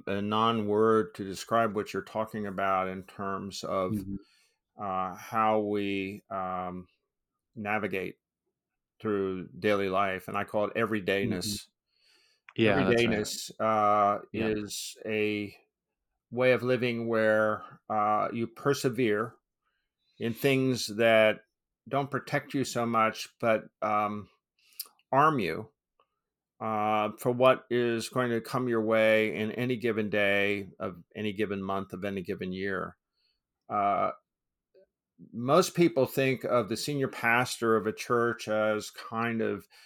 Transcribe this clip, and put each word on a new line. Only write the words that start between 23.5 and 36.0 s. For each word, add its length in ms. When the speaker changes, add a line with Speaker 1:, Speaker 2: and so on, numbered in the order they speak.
Speaker 1:
um, 480
arm 280
you, 300
uh, 480
for 120
what 380
is 400
going 200
to 100
come 300
your 120
way 540
in 160
any 240
given 340
day 600
of 240
any 180
given 280
month 320
of 120
any 160
given 320
year. 420
Uh, 420
most 440
people 300